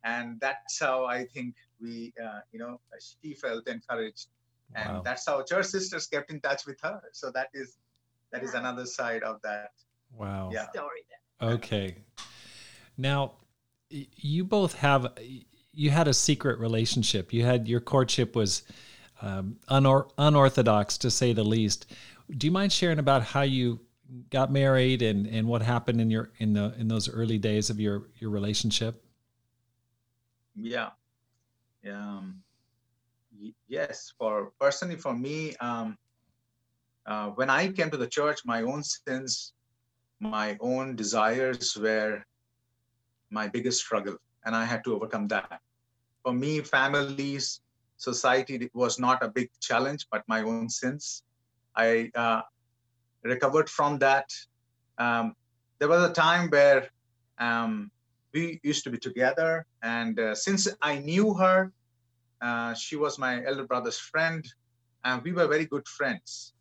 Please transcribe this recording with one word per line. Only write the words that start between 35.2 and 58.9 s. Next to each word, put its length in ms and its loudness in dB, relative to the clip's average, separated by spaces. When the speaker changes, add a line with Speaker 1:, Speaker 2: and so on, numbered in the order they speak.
Speaker 1:
um, 400 -6
uh, 240 -6
when 200 -2
I 220 2
came 200 -2
to 60 -6
the 100 -2
church, 380 -2
my 160 -2
own 220 -4
sins, 680 -8
my 420 -4
own 340 -2
desires 800 0
were 480 -2
my 180 -4
biggest 320 -2
struggle, 360 -4
and 100 -4
I 80 0
had 220 -4
to 100 -2
overcome 340 -4
that. 300 -4
For 80 0
me, 300 0
families, 960 0
society 760 0
was 260 0
not 240 2
a 40 -2
big 220 -2
challenge, 520 -2
but 160 -2
my 160 0
own 260 -4
sins. 540 -6
I, 400 2
uh, 260 0
recovered 460 2
from 300 0
that. 300 4
Um, 380 0
there 100 2
was 200 6
a 40 -4
time 360 4
where, 400 6
um, 500 -2
we 300 -4
used 220 -2
to 40 -6
be 80 -6